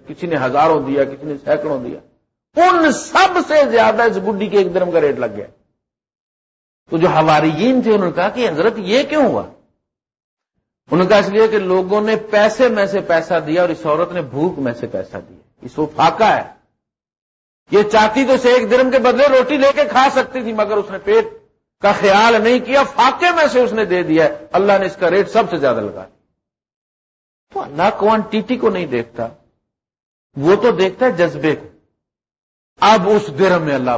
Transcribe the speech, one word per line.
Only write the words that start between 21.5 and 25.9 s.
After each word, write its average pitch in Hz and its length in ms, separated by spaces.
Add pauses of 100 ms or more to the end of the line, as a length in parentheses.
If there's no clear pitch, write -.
کا 202 120
خیال 208 500
نہیں 240 160
کیا، 269 240
فاقے 277 540
میں 311 100
سے 254 140
اس 214 120
نے 214 120
دے 180 180
دیا، 156 260 (240)
اللہ 196 280
نے 190 60
اس - 100
کا 170 140
ریٹ 185 180
سب 226 220
سے 170 60
زیادہ 127 240
لگا 95 240